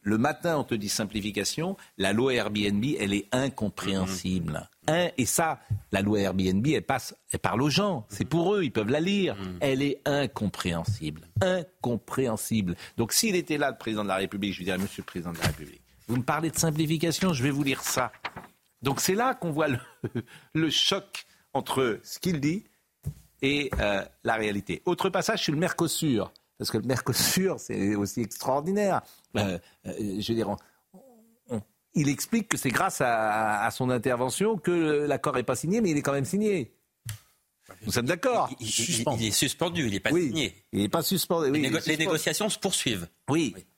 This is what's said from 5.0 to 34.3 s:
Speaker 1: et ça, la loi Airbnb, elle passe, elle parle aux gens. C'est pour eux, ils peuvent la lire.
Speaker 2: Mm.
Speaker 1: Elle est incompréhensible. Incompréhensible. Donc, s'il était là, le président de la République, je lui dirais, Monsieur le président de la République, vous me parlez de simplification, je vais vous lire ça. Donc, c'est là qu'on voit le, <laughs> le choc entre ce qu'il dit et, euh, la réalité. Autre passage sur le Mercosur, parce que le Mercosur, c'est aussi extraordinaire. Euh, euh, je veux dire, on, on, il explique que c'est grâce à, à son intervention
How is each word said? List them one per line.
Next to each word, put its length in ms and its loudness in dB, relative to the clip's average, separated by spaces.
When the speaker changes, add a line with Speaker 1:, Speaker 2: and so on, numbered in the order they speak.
Speaker 1:
et 80 2
ça, 340 0
la 80 2
loi 200 2
Airbnb, 480 2
elle 140 2
passe, 320 -4
elle 60 -4
parle 240 2
aux 80 2
gens. 380 0
C'est 160 -4
pour 300 2
eux, 100 2
ils 80 -2
peuvent 180 0
la 100 2
lire. 360 0
Speaker 2:
Mm. 240 -8
Speaker 1:
Elle 220 2
est 240 -2
incompréhensible. 1200 -2
Incompréhensible. 1400 0
Donc, 160 0
s'il 240 2
était 220 0
là, 140 2
le 40 -12
président 280 -4
de 40 -2
la 80 2
République, 380 -2
je 40 -8
lui 60 -8
dirais, 140 0
Monsieur 240 -4
le 40 -16
président 260 -6
de 60 -8
la 100 -2
République, 340 -6
vous 80 0
me 60 0
parlez 280 0
de 80 -6
simplification, 760 2
je 100 0
vais 80 4
vous 120 0
lire 200 0
ça. 300 -2
Donc, 200 0
c'est 140 2
là 200 2
qu'on 180 -4
voit 160 2
le, 100 0
<laughs> 400 -8
le 160 2
choc 560 0
entre 500 0
ce 160 -14
qu'il 220 0
dit 240 0
et, 280 0
euh, 220 2
la 100 2
réalité. 500 -2
Autre 260 0
passage 340 0
sur 80 0
le 60 0
Mercosur, 760 0
parce 120 -4
que 80 0
le 60 -2
Mercosur, 720 0
c'est 380 -2
aussi 240 -2
extraordinaire. 840 0
Euh, 220 0
euh, 60 -6
je 120 -4
veux 40 2
dire, 120 0
on, 80 -2
on, 100 -4
il 140 4
explique 400 0
que 80 2
c'est 140 0
grâce 300 0
à, 640 2
à 80 2
son 180 -2
intervention 680 0